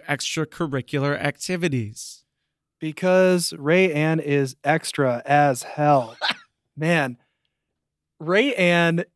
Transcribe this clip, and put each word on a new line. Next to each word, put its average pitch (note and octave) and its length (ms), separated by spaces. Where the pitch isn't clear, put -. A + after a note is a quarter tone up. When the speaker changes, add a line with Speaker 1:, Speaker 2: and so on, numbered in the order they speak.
Speaker 1:
extracurricular C#3+ 1120
activities? C#3+ 1080
Speaker 2:
Because F3+ 760
Rayanne D#3+ 680
is C#3+ 400
extra C#3 600
as C#3+ 380
hell. D3 560
Speaker 1:
<laughs> - 300
Speaker 2:
Man, D3 400
Ray G#3 340
Ann E3+ 500